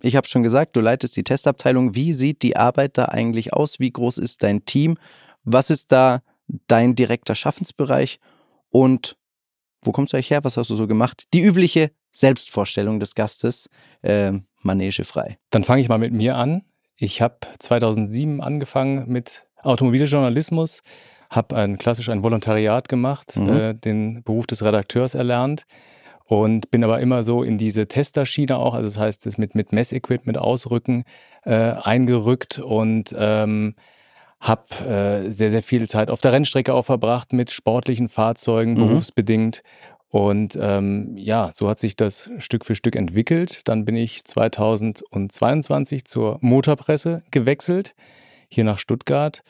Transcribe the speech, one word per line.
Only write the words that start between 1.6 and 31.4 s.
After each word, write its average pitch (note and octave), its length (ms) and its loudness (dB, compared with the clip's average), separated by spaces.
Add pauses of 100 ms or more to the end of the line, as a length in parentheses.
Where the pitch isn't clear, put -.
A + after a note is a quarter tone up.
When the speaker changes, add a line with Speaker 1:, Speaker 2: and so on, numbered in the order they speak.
Speaker 1:
Wie D#3 180 0
sieht C#3 300 -2
die B2 120 2
Arbeit C3 420 2
da B2+ 120 0
eigentlich A2+ 420 -2
aus? - 300 -2
Wie B2+ 100 -2
groß A#2+ 280 -4
ist - 220 -6
dein G#2 220 0
Team? D#3+ 340 0 (460)
Was B2+ 280 2
ist - 200 0
da C3 300 4 (460)
dein A#2+ 260 6
direkter A#2+ 400 0
Schaffensbereich? C3+ 840 -2 (500)
Und C3 480 2 (680)
wo - 80 0
kommst C#3 220 -2
du - 40 0
eigentlich C3 120 -2
her? D3 140 0
Was D3 140 -2
hast A#2 120 -4
du A2 60 -2
so A2 100 0
gemacht? A2 480 -2
Die E3+ 80 6
übliche E3+ 480 4 (220)
Selbstvorstellung G#2+ 880 0
des G2+ 160 -6
Gastes, - 520 -4 (360)
äh, G2+ 300 2 (300)
Manege F#2+ 400 -2
frei. - 360 -8 (100)
Speaker 2:
Dann A2 140 2
fange C3 180 4
ich A#2+ 80 0
mal A2+ 80 2
mit A#2 160 0
mir A#2 220 0
an. C#3+ 260 -2 (340)
Ich - 280 -2
hab - 240 -4 (100)
zweitausendsieben A#2 840 -2
angefangen C3+ 720 -4
mit - 360 -6 (160)
Automobiljournalismus, C3+ 1200 0 (480)
hab - 220 -2
ein, G2+ 260 0
klassisch A#2 300 -2
ein G#2+ 120 -2
Volontariat A2 640 0
gemacht, C3 500 -4
Speaker 1:
Mhm. G2+ 120 0
Speaker 2:
äh, A2 240 2
den A2 500 -4
Beruf A2+ 220 -2
des A2 180 -6
Redakteurs G#2+ 520 0
erlernt C3 480 0 (640)
und A2 440 2
bin A#2 140 2
aber A2+ 160 2
immer B2+ 240 2
so A#2+ 180 0
in A#2 160 -2
diese G#2+ 300 0
Testerschiene C#3 720 -2
auch, A#2+ 180 0
also A2+ 120 -2
das G#2 120 -6
heißt, G#2+ 260 -2
das G#2+ 140 -6
mit, G#2+ 160 -2
mit G#2+ 160 -2
Messequipment B2 640 -2
ausrücken, A#2+ 680 -2 (380)